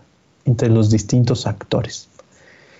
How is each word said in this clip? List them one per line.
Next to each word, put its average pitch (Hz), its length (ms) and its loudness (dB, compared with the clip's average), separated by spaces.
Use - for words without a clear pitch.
entre 120 240 0
los 110 200 4
distintos 113 580 0
actores. - 600 -6